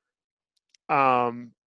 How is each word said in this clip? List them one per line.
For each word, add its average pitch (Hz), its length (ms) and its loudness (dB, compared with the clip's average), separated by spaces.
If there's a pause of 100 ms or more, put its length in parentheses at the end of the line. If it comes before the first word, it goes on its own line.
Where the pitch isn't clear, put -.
(880)
Um, 123 640 0 (180)